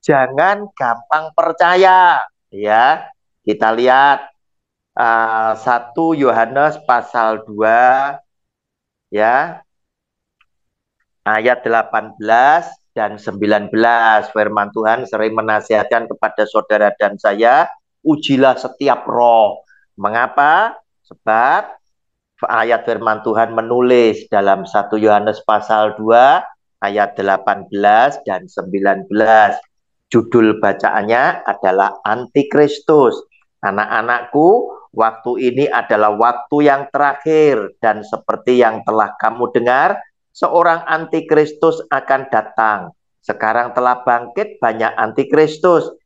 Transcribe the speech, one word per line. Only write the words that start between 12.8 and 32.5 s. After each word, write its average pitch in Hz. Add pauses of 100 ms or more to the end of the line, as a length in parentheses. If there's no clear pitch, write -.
dan 107
sembilan 101
belas. 113
Firman 104
Tuhan 113
sering 110
menasihatkan 110
kepada -
saudara 104
dan 101
saya, 117 (380)
"Ujilah 135
setiap 127
roh." 113 (400)
Mengapa? 143 (240)
Sebab 127 (600)
ayat 113
firman 110
Tuhan 113
menulis 120
dalam 98
satu 107
Yohanes 104
pasal 107
dua 120 (400)
ayat 101
delapan 98
belas 107
dan 92
sembilan 95
belas. 107 (480)
Judul 113
bacaannya 107
adalah 95
Antikristus. 143 (480)